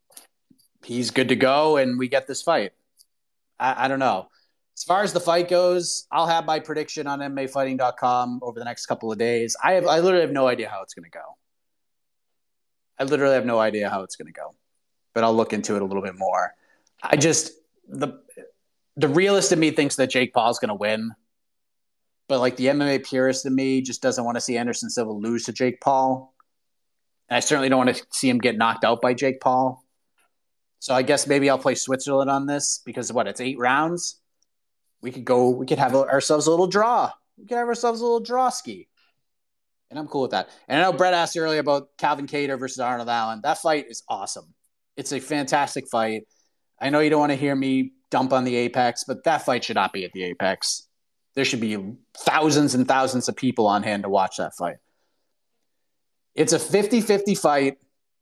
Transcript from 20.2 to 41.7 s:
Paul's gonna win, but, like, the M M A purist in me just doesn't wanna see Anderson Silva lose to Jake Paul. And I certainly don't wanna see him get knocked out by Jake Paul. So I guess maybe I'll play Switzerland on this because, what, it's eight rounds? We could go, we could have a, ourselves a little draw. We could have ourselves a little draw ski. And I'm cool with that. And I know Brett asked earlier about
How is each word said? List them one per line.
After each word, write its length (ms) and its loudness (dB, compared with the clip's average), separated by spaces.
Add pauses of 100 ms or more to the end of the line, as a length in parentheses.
Paul's 280 2
gonna 140 -2
win, 360 -4 (1160)
but, 120 2
like, 160 2
the 120 0
M 140 2
M 60 0
A 100 2
purist 480 0
in 80 0
me 260 0
just 220 -6
doesn't 220 0
wanna 160 -4
see 180 -2
Anderson 320 -4
Silva 220 -2
lose 340 -4
to 60 -6
Jake 280 -2
Paul. 540 -2 (920)
And 80 0
I 40 0
certainly 280 0
don't 100 4
wanna 160 4 (180)
see 160 0
him 100 4
get 180 0
knocked 280 0
out 160 2
by 140 2
Jake 260 -2
Paul. 420 0 (960)
So 160 -2
I 80 4
guess 240 2
maybe 220 4
I'll 100 4
play 160 0
Switzerland 560 0
on 160 0
this 380 -4
because, 280 -8
what, 140 0
it's 140 -8
eight 180 -6
rounds? 600 -2 (800)
We 120 -10
could 120 -14
go, 260 4
we 140 0
could 140 0
have 160 2
a, 120 6
ourselves 420 2
a 20 6
little 160 4
draw. 460 2 (260)
We 80 -20
could 100 -6
have 120 -2
ourselves 320 -2
a 40 -4
little 160 2
draw 300 0
ski. 380 -10 (1000)
And 100 -14
I'm 100 -10
cool 140 -2
with 100 -2
that. 180 -2 (160)
And 140 2
I 100 4
know 20 2
Brett 220 4
asked 220 0
earlier 240 0
about 360 0